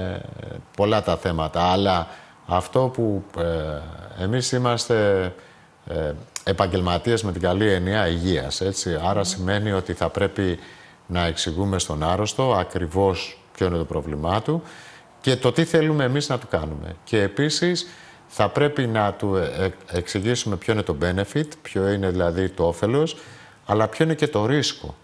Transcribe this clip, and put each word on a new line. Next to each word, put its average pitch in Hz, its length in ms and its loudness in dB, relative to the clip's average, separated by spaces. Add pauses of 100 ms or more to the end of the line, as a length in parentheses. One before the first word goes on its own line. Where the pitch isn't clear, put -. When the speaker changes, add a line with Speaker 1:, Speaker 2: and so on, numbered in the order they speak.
(760)
Speaker 1:
πολλά 104 260 4
τα 85 140 2
θέματα, 82 440 0
αλλά 92 460 4 (400)
αυτό 123 460 2
που, 101 300 -2 (960)
ε, 92 40 -2
εμείς 123 280 0
είμαστε, 113 720 2 (680)
ε, 80 220 -4 (320)
επαγγελματίες 92 800 2
με 98 80 -2
την 85 100 -4
καλή 95 300 4
έννοια 95 360 2
υγείας, 85 540 0
έτσι. 92 420 -2
Άρα 101 160 0
Speaker 2:
Μμμ. 98 40 2
Speaker 1:
σημαίνει 95 480 -2
ότι 92 220 -2
θα 85 160 0
πρέπει 92 500 0 (480)
να 87 180 0
εξηγούμε 90 540 -2
στον 78 240 -4
άρρωστο 107 500 0
ακριβώς 90 880 0 (120)
ποιο 98 140 -2
είναι 87 100 0
το 80 80 -2
πρόβλημά 80 560 -2
του 165 220 -2 (580)
και 131 140 2
το 127 160 2
τι 160 140 2
θέλουμε 156 380 4
εμείς 139 260 0
να 127 100 0
του - 100 -16
κάνουμε. 78 540 -4
Και 107 180 2
επίσης 151 680 0 (400)
θα 104 220 2
πρέπει 143 380 2
να 107 260 2
του, 98 220 -2
ε, 82 300 0
ε, - 320 -4
εξηγήσουμε 104 580 -2
ποιο 113 180 -2
είναι 107 80 0
το 85 200 -2
benefit, 98 460 0 (140)
ποιο 98 280 -2
είναι 98 200 0
δηλαδή 90 400 0
το 85 180 0
όφελος, 131 500 0 (480)
αλλά 107 220 2
ποιο - 180 0
είναι 160 80 2
και 151 140 0
το 104 180 2
ρίσκο. - 580 0